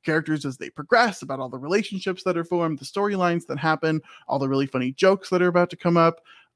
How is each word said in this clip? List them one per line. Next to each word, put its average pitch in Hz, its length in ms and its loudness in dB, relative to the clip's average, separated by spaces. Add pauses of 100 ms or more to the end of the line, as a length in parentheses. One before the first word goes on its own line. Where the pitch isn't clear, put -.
characters 156 420 0
as 131 120 -6
they - 120 -10
progress, 220 520 0
about 139 180 -8
all 127 100 -8
the 135 80 -10
relationships 185 640 -4
that 180 140 -2
are 170 60 -2
formed, 165 360 -2
the 139 60 -14
storylines 185 640 -2
that 139 120 -6
happen, 160 420 0 (260)
all 139 120 -2
the 135 100 0
really 135 180 0
funny 131 260 -4
jokes 196 360 2
that 180 120 2
are 180 60 4
about 175 240 2
to 170 60 -14
come 175 200 2
up, 165 240 4 (340)